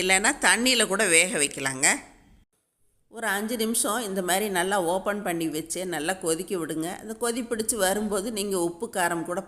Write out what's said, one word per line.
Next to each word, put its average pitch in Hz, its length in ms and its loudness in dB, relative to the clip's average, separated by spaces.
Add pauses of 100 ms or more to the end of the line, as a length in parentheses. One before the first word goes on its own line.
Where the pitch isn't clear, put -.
இல்லைன்னா 190 280 4 (140)
தண்ணியில 226 460 4
கூட 202 120 2 (120)
வேக 175 160 6 (120)
வைக்கலாங்க. 135 440 0 (1200)
ஒரு 226 140 -6
அஞ்சு 214 300 0
நிமிஷம் 226 480 0
இந்த 196 180 -2
மாதிரி 185 260 0
நல்லா 190 360 0
ஓப்பன் 190 380 0
பண்ணி 170 260 -2
வச்சு 160 380 -4
நல்லா 165 280 -2
கொதிக்க 175 420 -2
விடுங்க. 160 400 -4
அந்த 220 240 -10
கொதி 233 220 -2
பிடிச்சு 220 340 -4
வரும்போது 202 560 0
நீங்க 202 280 -4
உப்பு 170 280 -2
காரம் 170 360 -2
கூட 175 240 -4